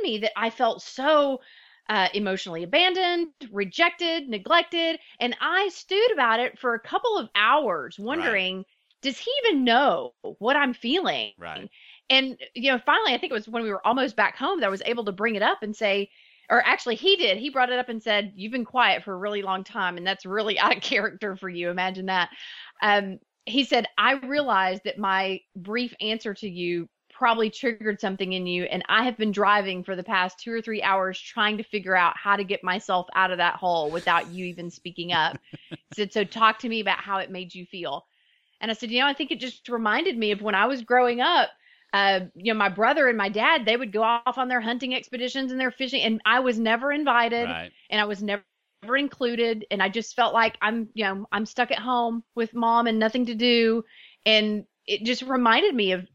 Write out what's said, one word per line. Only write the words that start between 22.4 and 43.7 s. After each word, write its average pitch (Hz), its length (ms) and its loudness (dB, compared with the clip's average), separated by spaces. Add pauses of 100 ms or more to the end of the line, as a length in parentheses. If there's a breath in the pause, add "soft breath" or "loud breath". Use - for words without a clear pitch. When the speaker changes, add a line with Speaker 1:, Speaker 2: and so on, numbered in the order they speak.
Speaker 1:
Um, 202 380 2 (260)
he 247 200 0
said, 226 220 0 (100)
"I 233 160 4
realized 254 720 0
that 208 120 -6
my 190 440 -2 (160)
brief 220 420 -6
answer 220 360 -4
to 214 140 -12
you 175 380 -4 (220)
probably 226 400 2
triggered 214 500 -4
something 190 320 -4
in 185 160 -4
you, 175 160 -2
and 175 240 -4
I 220 160 4
have 247 140 -2
been 214 160 0
driving 196 500 2
for 190 140 -6
the 185 60 -8
past 185 360 -2
two 233 140 -10
or 226 80 -4
three 220 200 -6
hours 190 380 0
trying 214 380 -2
to 208 60 -8
figure 190 340 -2
out 175 180 4
how 202 220 0
to 202 80 -4
get 196 180 -6
myself 185 500 -2
out 185 180 2
of 175 80 -4
that 175 160 2
hole 165 360 0
without 170 400 0
you 185 140 -8
even 175 260 -10
speaking 175 400 -10
up." 160 260 0 (140)
Speaker 2:
<laughs> - 180 -20 (200 loud breath)
Speaker 1:
He - 60 -16
said, 208 180 -4
"So 214 100 0
talk 220 360 2
to 240 100 -6
me 226 100 -2
about 196 200 -2
how 196 180 -4
it 185 120 -4
made 185 240 -12
you 180 120 -14
feel." 165 420 -10 (520)
And 226 120 -4
I - 20 -2
said, 220 180 -8
"You 247 100 2
know, 277 60 4
I 285 60 2
think 285 180 -4
it 240 80 -4
just - 300 -12
reminded 240 480 0
me 214 140 0
of 208 100 -2
when 202 140 0
I 202 100 4
was 254 160 -2
growing 247 400 4
up. 233 280 4 (440 soft breath)
Uh, 196 280 4 (140)
you 208 180 0
know, 220 40 0
my 202 120 4
brother 254 380 4
and 233 100 2
my 202 120 0
dad, 240 360 2
they 220 120 2